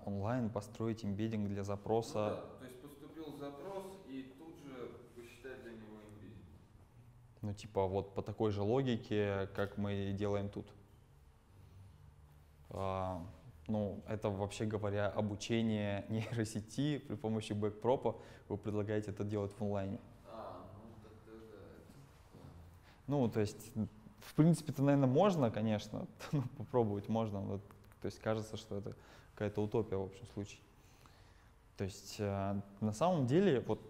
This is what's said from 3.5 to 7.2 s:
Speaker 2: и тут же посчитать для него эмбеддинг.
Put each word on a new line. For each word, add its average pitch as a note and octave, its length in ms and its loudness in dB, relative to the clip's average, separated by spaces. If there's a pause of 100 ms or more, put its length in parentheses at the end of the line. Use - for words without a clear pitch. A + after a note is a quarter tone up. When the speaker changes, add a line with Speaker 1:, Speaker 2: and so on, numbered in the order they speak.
Speaker 2:
и C3 300 -10
тут D#3+ 260 -16
же B2 240 -10 (260)
посчитать A#2+ 480 -14
для A#2 100 -12
него G#2+ 360 -14
эмбеддинг. G#2+ 360 -16 (1000)